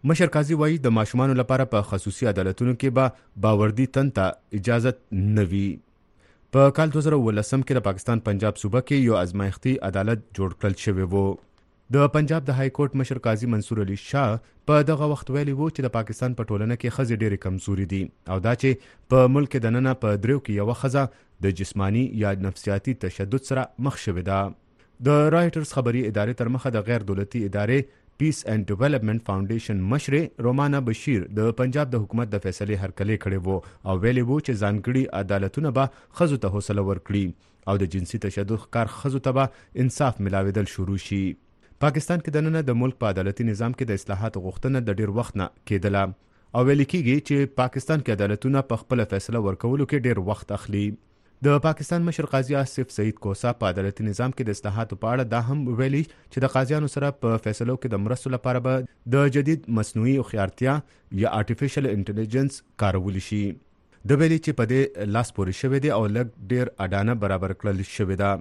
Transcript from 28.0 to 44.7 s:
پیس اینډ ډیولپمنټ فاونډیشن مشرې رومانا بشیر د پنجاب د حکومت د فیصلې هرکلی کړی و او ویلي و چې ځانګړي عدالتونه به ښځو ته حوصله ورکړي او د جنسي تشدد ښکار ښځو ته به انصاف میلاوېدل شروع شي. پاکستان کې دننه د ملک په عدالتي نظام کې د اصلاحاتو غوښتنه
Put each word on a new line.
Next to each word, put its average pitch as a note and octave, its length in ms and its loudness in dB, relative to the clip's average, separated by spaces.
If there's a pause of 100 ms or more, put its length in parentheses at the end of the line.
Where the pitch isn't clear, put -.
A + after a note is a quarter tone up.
پیس D#3 180 2
اینډ G#2+ 320 -2
ډیولپمنټ A2 560 0
فاونډیشن G2+ 500 -2 (140)
مشرې C#3+ 560 -2
رومانا C#3 400 0
بشیر A2 340 0 (140)
د A2+ 260 2
پنجاب B2+ 320 -2
د A2 80 0
حکومت A2 320 -4
د G2+ 140 -4
فیصلې G2+ 340 -4
هرکلی G2 400 -2
کړی F#2+ 220 -2
و F#2+ 460 -4
او F#2+ 120 2
ویلي B2 240 2
و C#3 180 2
چې A2+ 200 -2
ځانګړي G#2+ 380 0 (200)
عدالتونه G2+ 560 -2
به C3+ 140 2
ښځو D3 500 -2
ته G2+ 140 -2
حوصله G2 340 -2
ورکړي G2+ 340 0 (440)
او G2 120 2
د F2+ 140 -2
جنسي G2 320 -4
تشدد G2+ 340 -4
ښکار A2+ 380 -4
ښځو C3+ 260 -4
ته C3 140 2
به - 460 -2
انصاف B2+ 420 0
میلاوېدل F#2+ 480 0
شروع F#2+ 320 -4
شي. G2 180 0 (580)
پاکستان D3+ 380 0
کې D3+ 140 -8
دننه D#3+ 320 0
د A#2+ 140 0
ملک B2+ 180 -2
په G#2+ 140 0
عدالتي F#2+ 340 -2
نظام A2+ 300 -2
کې A#2+ 120 -4
د G2+ 100 -2
اصلاحاتو G2+ 440 -6
غوښتنه C3 360 -2 (100)